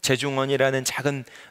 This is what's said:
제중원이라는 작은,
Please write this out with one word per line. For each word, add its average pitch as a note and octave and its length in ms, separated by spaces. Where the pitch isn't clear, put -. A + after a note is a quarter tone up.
제중원이라는 C3+ 840
작은, C#3 420